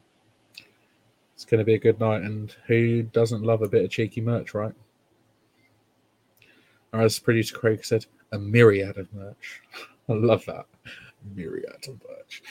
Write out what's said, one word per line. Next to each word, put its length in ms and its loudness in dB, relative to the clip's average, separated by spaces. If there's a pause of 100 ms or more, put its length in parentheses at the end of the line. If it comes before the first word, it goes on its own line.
(1400)
It's 100 -20
gonna 180 2
be 120 4
a 40 -2
good 200 2
night, 240 0
and 320 -8 (100)
who 380 2
doesn't 400 0
love 180 2
a 80 0
bit 140 2
of 80 -4
cheeky 300 -4
merch, 340 -4
right? 180 -6 (2250)
Or 80 0
as 180 4
producer 360 0
Craig 300 -2
said, 200 -2 (260)
a 80 -8
myriad 580 6
of 160 -14
merch. 480 -18 (240)
<laughs> 240 -14
I 40 0
love 320 2
that. 200 -12 (720)
Myriad 520 -12
of 220 -18
merch. 400 -20